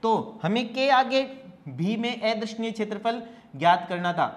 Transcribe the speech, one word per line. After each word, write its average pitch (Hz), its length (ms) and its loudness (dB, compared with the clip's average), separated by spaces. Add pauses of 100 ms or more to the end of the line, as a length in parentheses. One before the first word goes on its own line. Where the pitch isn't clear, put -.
तो 220 400 0
हमें 226 320 0
के 262 160 2
आगे 262 320 4 (480)
भी 170 260 -2
में 226 260 -4
अदर्शनीय 220 500 -2
क्षेत्रफल 220 500 -4 (340)
ज्ञात 175 320 4
करना 175 240 -2
था। 160 140 2 (100)